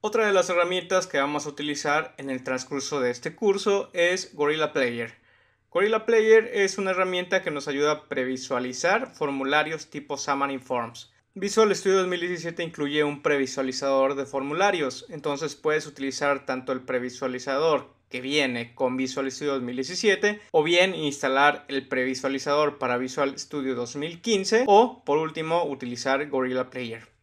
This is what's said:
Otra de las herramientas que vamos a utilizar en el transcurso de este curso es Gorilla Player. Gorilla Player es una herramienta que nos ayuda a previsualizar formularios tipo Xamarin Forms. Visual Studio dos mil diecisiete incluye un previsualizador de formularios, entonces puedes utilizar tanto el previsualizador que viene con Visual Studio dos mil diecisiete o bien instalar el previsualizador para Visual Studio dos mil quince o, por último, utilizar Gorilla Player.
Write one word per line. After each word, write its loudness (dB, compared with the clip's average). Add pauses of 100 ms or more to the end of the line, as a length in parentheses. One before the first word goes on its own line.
Otra 2
de 4
las 4
herramientas 0
que -2
vamos -2
a -6
utilizar -2
en -8
el -6
transcurso -4
de 0
este -8
curso 0
es 0
Gorilla 0
Player. -2 (560)
Gorilla 2
Player 6
es 0
una -2
herramienta 0
que -4
nos -6
ayuda 2
a -4
previsualizar -2
formularios -2
tipo -8
Xamarin -2
Forms. -6 (220)
Visual 2
Studio 2
dos 2
mil -2
diecisiete -6
incluye -2
un -2
previsualizador 0
de -4
formularios, 0
entonces -6
puedes 0
utilizar -2
tanto -4
el -2
previsualizador -2 (160)
que -8
viene -2
con -2
Visual -2
Studio -4
dos -2
mil -6
diecisiete 0
o 4
bien 4
instalar 2
el -6
previsualizador 0
para 0
Visual -2
Studio -6
dos -6
mil -8
quince 2
o, 6
por 2
último, -2
utilizar -2
Gorilla -2
Player. -10 (160)